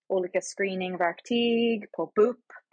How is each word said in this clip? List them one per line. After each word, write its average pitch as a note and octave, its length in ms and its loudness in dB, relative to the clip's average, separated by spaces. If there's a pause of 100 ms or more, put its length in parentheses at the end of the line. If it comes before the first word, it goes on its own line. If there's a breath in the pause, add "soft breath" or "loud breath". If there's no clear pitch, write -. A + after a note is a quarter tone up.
olika F#3 320 0
screeningverktyg G3+ 1500 -2
på E3 220 -6
bup, A#3+ 300 2 (280)